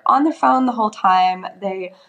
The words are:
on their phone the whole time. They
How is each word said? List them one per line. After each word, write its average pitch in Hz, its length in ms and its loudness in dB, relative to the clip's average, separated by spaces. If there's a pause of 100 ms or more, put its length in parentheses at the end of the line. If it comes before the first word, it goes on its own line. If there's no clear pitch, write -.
on 269 180 2
their 311 80 2
phone 262 340 0
the 247 60 0
whole 220 180 -2
time. 185 560 0 (140)
They 190 340 -8 (160)